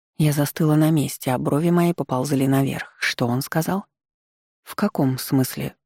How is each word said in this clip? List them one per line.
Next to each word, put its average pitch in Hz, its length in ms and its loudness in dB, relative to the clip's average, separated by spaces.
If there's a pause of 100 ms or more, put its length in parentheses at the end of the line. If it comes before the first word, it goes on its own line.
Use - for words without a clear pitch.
(160)
Я 151 160 2
застыла 151 420 2
на 156 140 4
месте, 139 440 0
а 123 60 0
брови 143 300 0
мои 175 240 4
поползли 135 560 -2
наверх. 135 500 0
Что - 280 -2
он 123 160 -2
сказал? 175 420 -4 (800)
«В - 120 -20
каком 135 440 0
смысле 135 680 -2